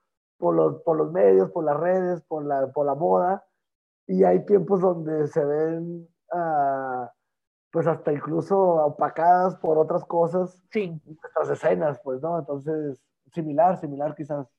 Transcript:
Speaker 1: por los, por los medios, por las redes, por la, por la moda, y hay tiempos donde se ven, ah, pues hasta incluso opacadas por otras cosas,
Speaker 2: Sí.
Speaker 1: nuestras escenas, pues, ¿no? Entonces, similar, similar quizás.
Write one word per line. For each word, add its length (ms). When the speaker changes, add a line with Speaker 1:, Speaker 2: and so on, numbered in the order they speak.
Speaker 1:
por 160
los, 280
por 140
los 160
medios, 380
por 140
las 120
redes, 460
por 240
la, 260
por 140
la 80
moda, 500
y 180
hay 220
tiempos 340
donde 480
se 160
ven, 640
ah, 800
pues 160
hasta 260
incluso 460
opacadas 1000
por 220
otras 260
cosas, 560
Speaker 2:
Sí. 320
Speaker 1:
nuestras 460
escenas, 520
pues, 180
¿no? 200
Entonces, 600
similar, 460
similar 380
quizás. 320